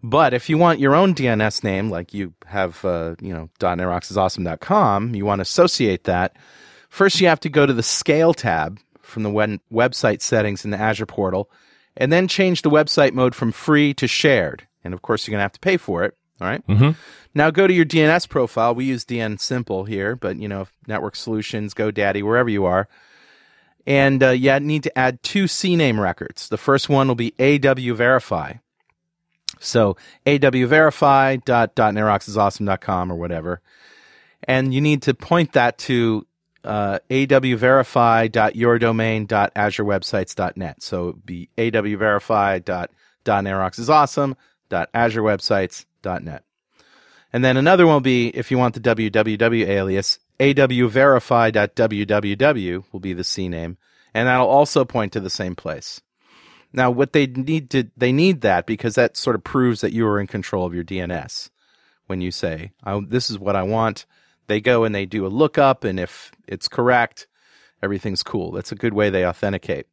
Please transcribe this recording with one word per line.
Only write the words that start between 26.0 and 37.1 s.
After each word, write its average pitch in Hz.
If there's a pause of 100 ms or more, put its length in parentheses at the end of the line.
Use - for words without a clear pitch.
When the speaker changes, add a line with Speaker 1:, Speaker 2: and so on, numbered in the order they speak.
Speaker 1:
records. -
The 107
first -
one 135
will 123
be 117
A 143
W 127
Verify. 110 (1080)
So 104 (280)
A 143
W 127
verify 139
dot 120
dot 107
net 107
rocks 104
is 104
awesome 101
dot 95
com 90
or 87
whatever. 85 (840)
And 131
you 131
need 147
to 135
point 170
that 120
to, 117 (380)
uh, 101 (100)